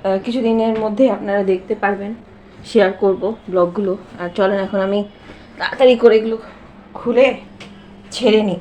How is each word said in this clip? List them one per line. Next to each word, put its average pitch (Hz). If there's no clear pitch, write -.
আহ, 196
কিছুদিনের 226
মধ্যে 214
আপনারা 202
দেখতে 190
পারবেন, 202
শেয়ার 196
করব 196
ব্লগগুলো। 180
আর 175
চলেন 196
এখন 196
আমি 202
তাড়াতাড়ি 254
করে 233
এগুলো 220
খুলে 247
ছেড়ে 214
নিই। 180